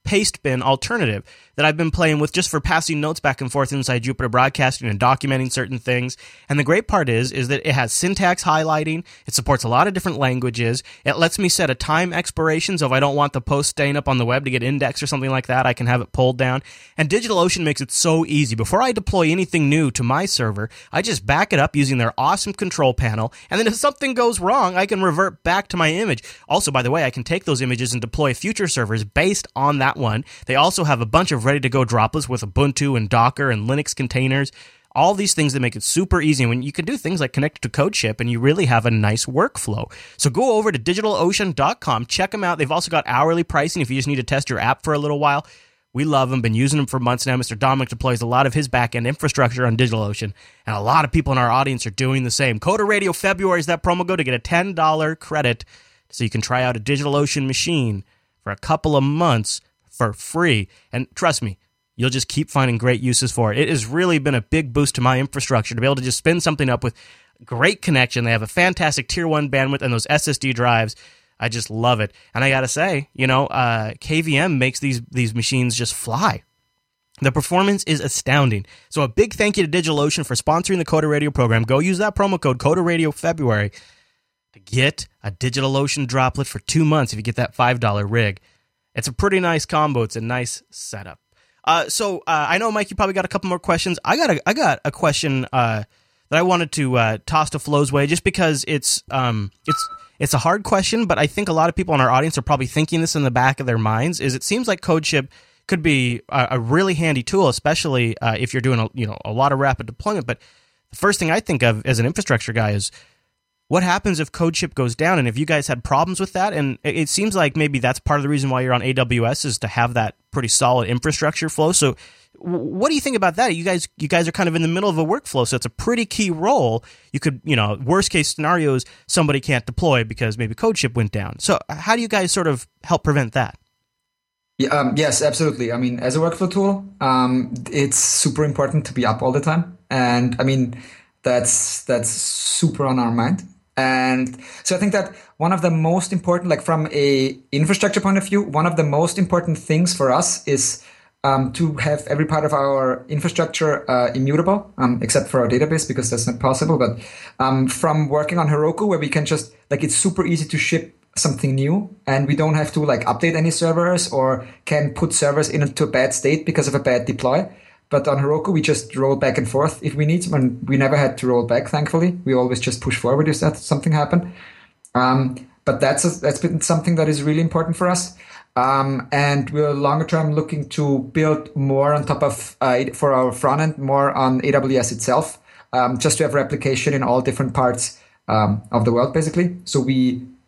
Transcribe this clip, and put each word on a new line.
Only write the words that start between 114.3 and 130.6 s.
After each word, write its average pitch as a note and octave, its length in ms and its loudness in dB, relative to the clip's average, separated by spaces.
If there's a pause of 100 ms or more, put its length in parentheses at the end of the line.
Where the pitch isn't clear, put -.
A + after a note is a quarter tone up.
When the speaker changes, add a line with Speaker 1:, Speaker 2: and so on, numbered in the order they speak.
Speaker 1:
CodeShip E3 440 -2
goes B2 200 0
down, E3+ 240 2
and B2 80 2
if A2+ 100 -4
you D3+ 80 0
guys D3+ 220 0
had B2 160 -4
problems E3 380 0
with F#3+ 100 -6
that, F#3+ 220 -2
and C#3 300 -4
it, C#3+ 120 -2
it D#3 140 -2
seems G3+ 260 -2
like D3+ 220 0
maybe D3 220 0
that's B2+ 200 0
part D3 180 0
of C#3+ 60 -2
the C#3+ 60 -2
reason C#3 200 0
why B2+ 120 0
you're B2+ 120 0
on B2 80 2
A C3 120 0
W A#2+ 340 0
S C3+ 160 -2
is B2 160 -4
to A2 80 -6
have A#2+ 280 0
that A2 200 -2 (160)
pretty C3 160 -4
solid B2 400 2
infrastructure D3+ 640 -2
flow. D#3+ 240 0
So C#3+ 240 2 (420)
w-, F3 240 -4
what F#3 240 -2
do D#4 80 2
you C#4+ 60 0
think C4 160 -2
about F3+ 180 0
that? G#3 220 0
You E3 80 -6
guys, F#3 320 -2
you D#3 100 -6
guys E3+ 180 2
are D#3+ 60 -4
kind F#3 160 0
of D#3+ 80 0
in E3+ 60 0
the D#3+ 80 2
middle F#3+ 200 0
of D#3+ 80 -2
a D#3+ 60 2
workflow, D#3 420 -2
so B2+ 120 -2
it's - 80 -4
a A#2+ 40 -4
pretty A#3 360 -2
key G#3 240 -2
role. D#3+ 560 0 (260)
You - 80 -4
could, C#3 240 -2
you D3 140 0
know, G#2 260 0
worst F3+ 260 2
case D#3+ 240 0
scenarios, D3+ 520 0 (200)
somebody C#3+ 360 0
can't C3 240 -2
deploy B2+ 400 2
because A2 320 -4
maybe A2+ 180 -4
CodeShip F3+ 400 0